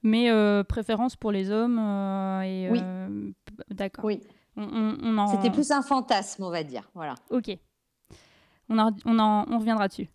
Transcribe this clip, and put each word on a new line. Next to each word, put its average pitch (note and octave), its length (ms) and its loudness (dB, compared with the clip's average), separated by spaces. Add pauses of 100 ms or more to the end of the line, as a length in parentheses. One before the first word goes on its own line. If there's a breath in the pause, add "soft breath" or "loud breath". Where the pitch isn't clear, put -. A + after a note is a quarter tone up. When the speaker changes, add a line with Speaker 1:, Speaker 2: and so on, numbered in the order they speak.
Speaker 1:
Mais, A#3 280 4
heu, G#3 360 6
préférence A3+ 500 -2
pour A3 140 -4
les G3 200 0
hommes, A#3 280 0
heu, G3 640 -2
et F#3 260 -4
Speaker 2:
Oui. A#3 100 2
Speaker 1:
hem, F#3 540 -8 (100)
p-, - 300 -16
d'accord. G3 300 -8
Speaker 2:
Oui. G#3+ 160 -2 (360 soft breath)
Speaker 1:
On, G#3 60 -10
on, G#3+ 400 -2
on A3+ 160 0
en G3+ 100 2
Speaker 2:
C'était G#3 220 2
plus C#4+ 200 0
un C#4 120 2
fantasme, A#3+ 600 -2
on F3+ 80 -6
va E3 140 -2
dire, B2+ 300 -12
voilà. D#3 200 -8 (160)
Speaker 1:
Ok. G#3+ 260 -4 (1120 soft breath)
On A3 100 2
en, A3 120 4 (140)
on A3+ 140 4
en, G#3+ 320 4
on A#3 80 0
reviendra G#3+ 300 0
dessus. - 260 -8